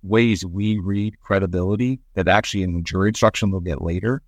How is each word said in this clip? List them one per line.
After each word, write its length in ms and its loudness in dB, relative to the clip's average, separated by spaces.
ways 420 2
we 320 -2
read 420 -4
credibility 800 0
that 140 0
actually 360 2
in 100 -2
the 80 -2
jury 280 0
instruction 400 2
they'll 100 -2
get 220 -4
later 460 -2